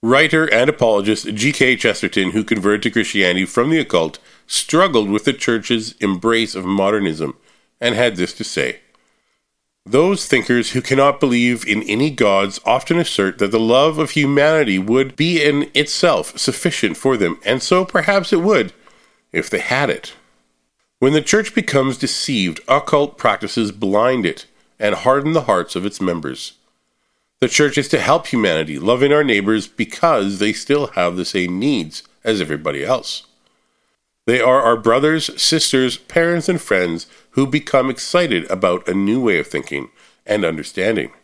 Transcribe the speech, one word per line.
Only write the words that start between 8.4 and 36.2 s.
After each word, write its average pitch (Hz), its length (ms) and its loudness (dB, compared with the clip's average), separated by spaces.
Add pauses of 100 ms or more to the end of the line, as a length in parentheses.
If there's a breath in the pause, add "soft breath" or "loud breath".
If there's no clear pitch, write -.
say, - 360 -6 (1040)
"Those 160 400 2
thinkers 120 460 0
who 127 100 -2
cannot 139 360 2
believe 120 480 0
in 107 180 0
any 120 260 0
gods 98 560 0
often 135 320 0
assert 98 400 -2
that 101 140 -2
the 113 60 2
love 135 400 2
of 156 120 -2
humanity 143 680 2
would 123 380 0
be 165 260 0
in 143 300 0
itself 143 680 0
sufficient - 600 -2
for 131 180 0
them, 87 280 0
and 123 180 0
so 185 220 2
perhaps 185 480 0
it 175 100 2
would, 185 320 0 (580 soft breath)
if - 160 -4
they 92 120 -4
had 131 280 -2
it." - 240 -6 (840)
When 135 160 4
the 156 60 4
church 208 320 0
becomes 135 440 0
deceived, 101 720 -4
occult 143 500 0
practices 104 540 -2
blind 107 520 0
it - 220 -4 (320)
and 104 160 0
harden 139 380 0
the 160 100 2
hearts 95 320 0
of 92 100 -4
its - 160 -6
members. 80 520 -6 (880)
The 127 80 0
church 147 280 2
is 147 120 -2
to 151 100 0
help 156 300 0
humanity, 80 500 0
loving 123 340 2
our 147 120 2
neighbors 107 420 0
because 101 720 -2
they 104 140 0
still 143 420 -2
have 87 220 -2
the 90 80 -4
same 90 340 -4
needs 107 460 -4 (180)
as 110 180 -2
everybody 73 440 -6
else. - 400 -6 (1040)
They 123 140 4
are 127 220 4
our 117 140 4
brothers, 135 600 2
sisters, 131 600 0
parents, 170 520 -2